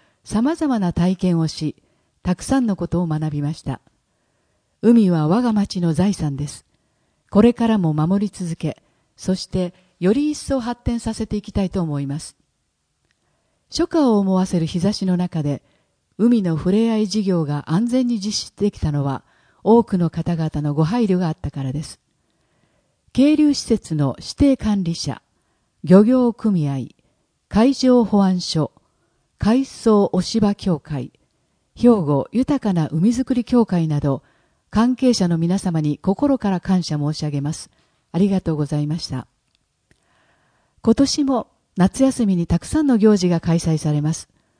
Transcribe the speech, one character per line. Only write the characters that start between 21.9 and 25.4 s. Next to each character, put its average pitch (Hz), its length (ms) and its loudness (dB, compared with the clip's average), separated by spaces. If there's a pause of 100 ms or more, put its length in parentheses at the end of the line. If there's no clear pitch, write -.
係 294 240 4
留 294 180 4
施 - 80 -8
設 - 320 -4
の 143 240 0
指 - 160 -14
定 277 220 4
管 208 260 -2
理 170 120 -2
者、 - 280 -10 (640)